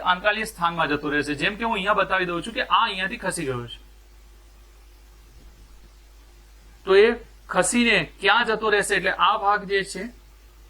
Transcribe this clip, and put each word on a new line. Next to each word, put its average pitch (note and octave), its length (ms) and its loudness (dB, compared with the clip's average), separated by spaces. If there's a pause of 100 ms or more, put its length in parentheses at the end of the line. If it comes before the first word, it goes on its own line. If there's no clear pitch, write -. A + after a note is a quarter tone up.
(120)
આંતરાલીય G#3 400 0
સ્થાનમાં E3+ 400 -2
જતો D3 240 -2
રહેશે. D3 260 -2
જેમ F#3+ 160 0
કે A#3 60 -8
હું A3+ 140 -2
અહીંયા G3 220 0
બતાવી F#3 300 0
દઉં F3 160 -4
છું A#3 140 -10
કે - 80 -2
આ G3+ 180 4
અહીંયાથી G#3 400 -6
ખસી E3+ 240 -4
ગયો A#2+ 240 -6
છે, - 60 -20 (3000)
તો F#3+ 100 2
એ G#3 120 8 (460)
ખસીને A3+ 440 2 (240)
ક્યાં G#3+ 280 4
જતો A3 240 -2
રહેશે? G3+ 240 0
એટલે F#3 160 -2 (140)
આ G#3 160 2
ભાગ G3+ 260 2
જે G3 100 0 (120)
છે F#3+ 120 -10 (680)